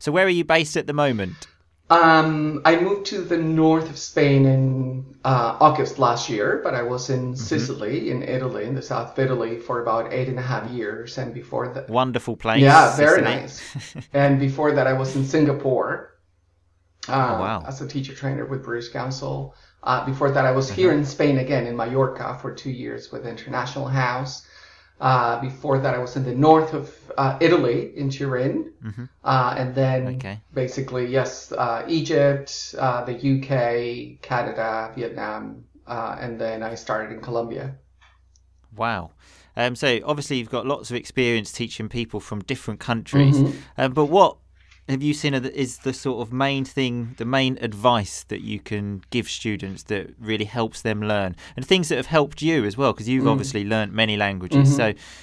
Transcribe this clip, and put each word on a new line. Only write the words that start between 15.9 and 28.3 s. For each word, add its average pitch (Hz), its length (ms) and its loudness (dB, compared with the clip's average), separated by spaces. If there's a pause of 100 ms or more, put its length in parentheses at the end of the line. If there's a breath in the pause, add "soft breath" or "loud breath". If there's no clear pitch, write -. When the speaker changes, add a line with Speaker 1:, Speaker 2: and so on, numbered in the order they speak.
Speaker 2:
uh, - 40 -8 (260)
Speaker 1:
Oh, - 20 -2
wow. 98 280 -4
Speaker 2:
as 135 140 -12
a 123 60 -10
teacher 135 280 -8
trainer 135 320 -6
with 135 160 -8
British 117 260 -8
Council. 135 640 -8 (300 soft breath)
Uh, 123 240 0
before 135 240 2
that, 135 160 4
I 131 40 4
was 131 200 2
here 180 180 4
Speaker 1:
Uh-huh. 151 80 4
Speaker 2:
in 143 80 2
Spain 143 320 2
again, 127 300 0
in 120 80 -6
Mallorca, 123 680 -2
for 120 100 -8
two 135 200 -10
years 120 400 -10
with 117 160 -10
International 127 600 -6
House. 131 600 -2 (520 soft breath)
Uh, 123 420 2
before 135 380 -2
that, 135 140 0
I 123 60 -2
was 123 160 -6
in 135 80 -2
the 120 100 -4
north 156 400 6
of, - 160 -6 (280)
uh, 135 240 2
Italy, 135 560 4
in 143 120 -4
Turin. 139 600 -2 (120)